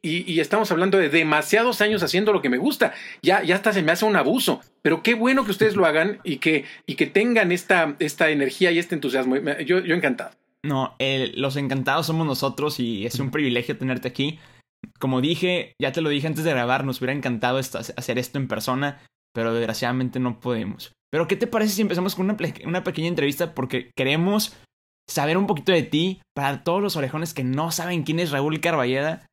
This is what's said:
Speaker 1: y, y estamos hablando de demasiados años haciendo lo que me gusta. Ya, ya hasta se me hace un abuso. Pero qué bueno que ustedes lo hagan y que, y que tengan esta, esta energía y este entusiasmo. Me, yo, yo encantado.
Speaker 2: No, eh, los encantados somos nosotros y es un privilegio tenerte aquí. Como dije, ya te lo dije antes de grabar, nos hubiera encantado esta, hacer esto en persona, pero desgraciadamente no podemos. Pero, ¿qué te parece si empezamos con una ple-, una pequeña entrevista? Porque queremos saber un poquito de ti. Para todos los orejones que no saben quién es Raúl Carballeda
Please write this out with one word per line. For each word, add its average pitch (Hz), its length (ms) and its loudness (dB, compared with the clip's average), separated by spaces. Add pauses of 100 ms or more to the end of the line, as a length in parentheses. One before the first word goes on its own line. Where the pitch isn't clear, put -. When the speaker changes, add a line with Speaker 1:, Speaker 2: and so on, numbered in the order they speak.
Speaker 1:
y, 175 280 -4
y 165 120 0
estamos 208 300 0
hablando 185 260 4
de 170 100 4
demasiados 160 720 2
años 208 240 2
haciendo 202 300 2
lo 180 80 4
que 135 80 0
me 123 80 2
gusta. 226 360 2 (280)
Ya, 185 200 4
ya 175 140 2
hasta 208 160 2
se 196 100 2
me 156 120 4
hace 175 100 0
un 214 140 4
abuso. 156 440 2 (200)
Pero 165 220 2
qué 233 100 4
bueno 247 320 2
que 202 60 -2
ustedes 202 260 2
lo 185 80 6
hagan 165 400 2
y 147 120 -4
que, 160 280 2 (200)
y 156 100 -6
que 156 100 2
tengan 208 480 2
esta, 170 460 2
esta 156 320 2
energía 143 400 2
y 165 80 2
este 175 160 -4
entusiasmo. 131 400 0
Me, 139 280 -2
yo, 175 160 2
yo 175 160 0
encantado. 135 360 -2 (300)
Speaker 2:
No, 135 380 -2
eh, 131 360 0
los 135 200 -2
encantados 139 520 0
somos 160 200 0
nosotros 139 540 -2
y 113 240 -2
es 113 140 -4
un 135 120 -4
privilegio 135 460 0
tenerte 127 320 -4
aquí. 143 300 -4 (580)
Como 131 240 0
dije, 170 580 -2
ya 139 120 -2
te 165 100 -4
lo 156 80 0
dije 147 160 0
antes 156 180 -4
de 165 60 0
grabar, 131 360 0
nos 127 140 -4
hubiera 127 140 -2
encantado 127 460 -2
esta, 127 200 -6
hacer 120 380 -6
esto 127 220 -4
en 131 80 -4
persona, 131 520 -4 (320)
pero 113 220 -2
desgraciadamente 123 680 -2
no 123 200 -2
podemos. 113 520 -6 (200)
Pero, 165 160 0
¿qué 196 80 0
te 233 100 0
parece 214 300 0
si 220 80 0
empezamos 185 320 0
con 185 100 -2
una 208 100 0
ple-, - 300 -6
una 180 180 -2
pequeña 165 240 -4
entrevista? 156 460 -2
Porque 127 420 -6
queremos 170 600 0 (500)
saber 156 300 0
un 202 80 2
poquito 190 260 0
de 165 120 4
ti. 175 400 -2 (100)
Para 139 300 -4
todos 180 180 0
los 202 140 -2
orejones 156 400 -4
que 135 80 -4
no 143 280 -2
saben 170 300 -2
quién 156 180 -2
es 170 120 -2
Raúl 147 280 -2
Carballeda 147 720 -2